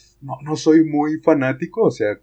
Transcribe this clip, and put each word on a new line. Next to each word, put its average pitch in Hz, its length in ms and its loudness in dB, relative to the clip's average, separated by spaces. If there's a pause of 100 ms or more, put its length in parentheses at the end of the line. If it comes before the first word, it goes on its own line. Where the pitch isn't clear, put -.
(200)
no, 135 220 -12
no 151 140 -6
soy 160 280 4
muy 151 360 -2
fanático, 147 640 -2
o 170 80 4
sea, 104 320 -4